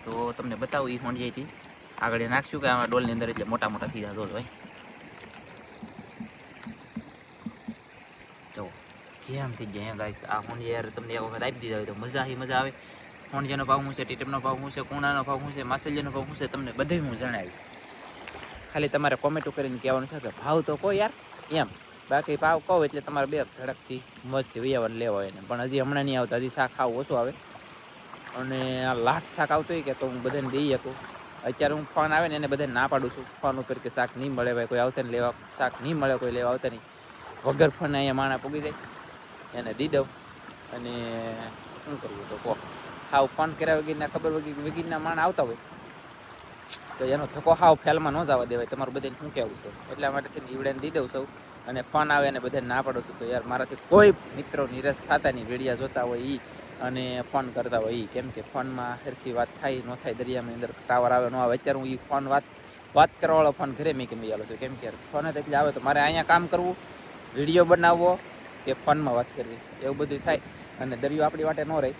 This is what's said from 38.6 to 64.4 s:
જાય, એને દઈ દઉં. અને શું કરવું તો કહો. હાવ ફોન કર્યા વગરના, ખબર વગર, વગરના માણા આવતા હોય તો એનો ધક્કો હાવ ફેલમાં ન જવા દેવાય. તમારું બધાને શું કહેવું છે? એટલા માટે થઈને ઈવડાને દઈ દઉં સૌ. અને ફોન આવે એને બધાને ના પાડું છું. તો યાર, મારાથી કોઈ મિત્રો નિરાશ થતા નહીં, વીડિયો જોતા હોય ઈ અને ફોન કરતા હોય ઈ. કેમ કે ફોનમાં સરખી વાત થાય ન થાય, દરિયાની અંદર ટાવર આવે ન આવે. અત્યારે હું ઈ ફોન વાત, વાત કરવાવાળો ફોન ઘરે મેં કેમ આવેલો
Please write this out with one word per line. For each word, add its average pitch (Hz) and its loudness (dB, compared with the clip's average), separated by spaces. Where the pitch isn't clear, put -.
જાય, 151 -4
એને 117 -4
દઈ 151 0
દઉં. 139 4
અને 120 -8
શું 147 -8
કરવું 101 -10
તો 107 -8
કહો. 110 -2
હાવ 139 8
ફોન 160 0
કર્યા 160 4
વગરના, 151 0
ખબર 160 0
વગર, 151 -4
વગરના 160 -4
માણા 160 0
આવતા 147 4
હોય 117 -2
તો 131 0
એનો 139 2
ધક્કો 160 4
હાવ 165 10
ફેલમાં 156 4
ન 165 0
જવા 127 4
દેવાય. 120 -2
તમારું 131 -4
બધાને 135 -4
શું 135 -10
કહેવું 113 -2
છે? - -14
એટલા 139 0
માટે 139 -2
થઈને 135 -10
ઈવડાને 135 -2
દઈ 147 -4
દઉં 143 0
સૌ. 131 -4
અને 127 -4
ફોન 151 2
આવે 143 8
એને 131 0
બધાને 127 -2
ના 127 2
પાડું 127 -2
છું. - -14
તો 120 -6
યાર, 120 0
મારાથી 123 -2
કોઈ 202 12
મિત્રો 143 -2
નિરાશ 131 0
થતા 147 4
નહીં, 117 -6
વીડિયો 123 -2
જોતા 131 -2
હોય 120 -2
ઈ 131 -4
અને 127 -2
ફોન 135 0
કરતા 120 0
હોય 110 0
ઈ. 110 -4
કેમ 127 -4
કે 110 -8
ફોનમાં 127 -4
સરખી 127 -8
વાત 120 2
થાય 131 -2
ન 123 -6
થાય, 120 -4
દરિયાની 120 -4
અંદર 120 -6
ટાવર 123 4
આવે 123 6
ન 127 -4
આવે. 123 4
અત્યારે 135 0
હું 131 -4
ઈ 127 -4
ફોન 139 0
વાત, 143 4
વાત 151 10
કરવાવાળો 160 6
ફોન 139 -2
ઘરે 147 0
મેં 127 -4
કેમ 113 -8
આવેલો 110 -4